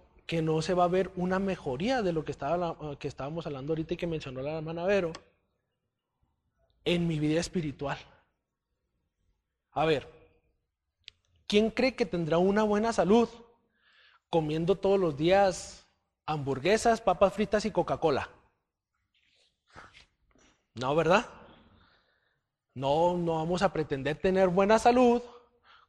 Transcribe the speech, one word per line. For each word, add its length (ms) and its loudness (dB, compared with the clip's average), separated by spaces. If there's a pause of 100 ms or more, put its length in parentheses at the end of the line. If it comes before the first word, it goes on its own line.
(260)
que 140 -4
no 220 0
se 100 -2
va 120 4
a 40 2
ver 280 0
una 220 -2
mejoría 600 -4
de 140 -2
lo 100 -4
que 80 -10
estaba 240 -4
la, 420 -8
que 100 -10
estábamos 380 -10
hablando 260 -6
ahorita 200 -4
y 60 -4
que 80 -6
mencionó 340 -8
la 160 -6
hermana 280 -8
Vero 280 0 (1700)
en 200 0
mi 120 -2
vida 200 0
espiritual. 600 -6 (1700)
A 140 -2
ver, 260 -2 (1400)
¿quién 240 2
cree 240 0
que 120 -2
tendrá 320 0
una 260 2
buena 280 0
salud 360 4 (1000)
comiendo 480 0
todos 220 2
los 180 0
días 720 0 (400)
hamburguesas, 720 0
papas 340 2
fritas 300 -2
y 60 -2
Coca-Cola? 580 0 (2500)
No, 220 -2
¿verdad? 320 2 (1500)
No, 400 0
no 200 -2
vamos 260 -2
a 100 2
pretender 440 -4
tener 320 2
buena 320 4
salud 420 6 (680)